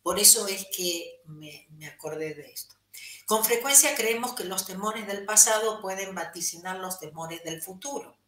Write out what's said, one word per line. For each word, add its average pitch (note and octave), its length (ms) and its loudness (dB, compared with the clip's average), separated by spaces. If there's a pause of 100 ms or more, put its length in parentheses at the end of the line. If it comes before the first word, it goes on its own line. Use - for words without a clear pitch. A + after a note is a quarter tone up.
Por F#3 160 0
eso G#3 300 6
es G3 180 -4 (100)
que E3+ 500 -6
me, D3+ 440 -18
me D#3 160 -18
acordé D#3 480 -8
de D3 180 -16
esto. - 220 -14 (520)
Con G#3+ 200 2
frecuencia C#4 500 6
creemos A3+ 380 0
que - 100 -6
los F#3 220 -4
temores G#3 400 -4
del G3 180 -6
pasado G#3+ 580 6
pueden F#3+ 340 -6
vaticinar F3+ 640 -8
los F#3 200 -8
temores E3 440 -10
del D#3+ 180 -8
futuro. - 560 -10 (100)